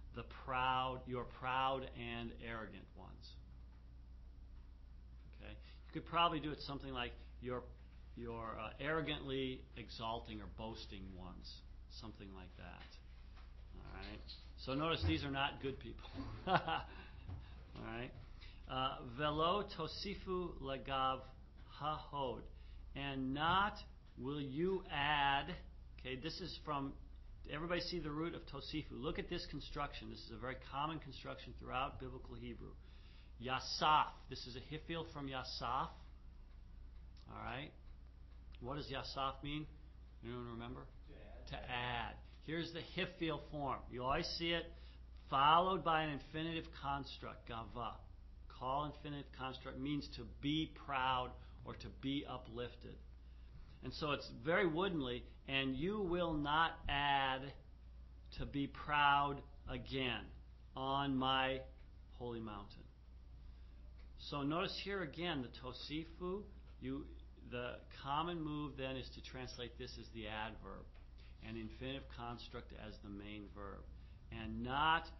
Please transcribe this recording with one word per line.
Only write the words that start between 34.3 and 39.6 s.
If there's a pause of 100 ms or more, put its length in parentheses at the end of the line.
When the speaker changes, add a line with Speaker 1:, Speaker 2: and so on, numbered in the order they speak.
Speaker 1:
this
is
a
hifil
from
Yasaf. (1400)
All
right? (920)
What
does
Yasaf
mean? (580)